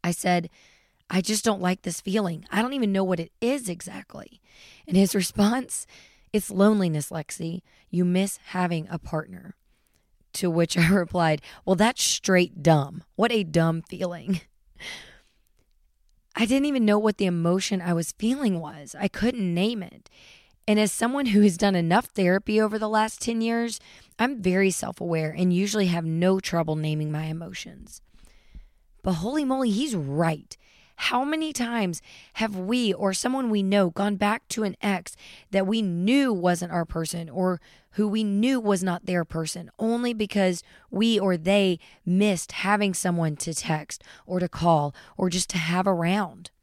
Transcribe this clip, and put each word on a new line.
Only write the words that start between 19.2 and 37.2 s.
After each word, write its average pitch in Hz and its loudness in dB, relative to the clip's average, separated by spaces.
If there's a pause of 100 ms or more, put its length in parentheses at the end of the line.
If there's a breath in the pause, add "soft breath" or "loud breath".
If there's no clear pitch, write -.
name 208 0
it. - -16 (600 loud breath)
And 208 4
as 214 2
someone 262 -2
who 208 6
has 196 6
done 202 2
enough 175 2
therapy 196 2
over 214 0
the 214 -4
last 220 0
ten 233 -2
years, 233 -2 (400 loud breath)
I'm 254 0
very 190 2
self-aware 165 -4
and 180 2
usually 196 0
have 170 -2
no 175 2
trouble 156 -2
naming 156 -2
my 151 -4
emotions. - -12 (960 soft breath)
But 185 0
holy 247 -2
moly, 262 0
he's 240 -2
right. 151 -2 (460 soft breath)
How 254 0
many 311 -4
times 233 -2 (320 loud breath)
have 220 -4
we 208 0
or 190 0
someone 247 -2
we 208 2
know 190 4
gone 202 -2
back 202 -2
to 214 -4
an 202 -4
ex 196 -4 (360 loud breath)
that 190 2
we 226 0
knew 214 2
wasn't 175 0
our 170 -2
person 165 -6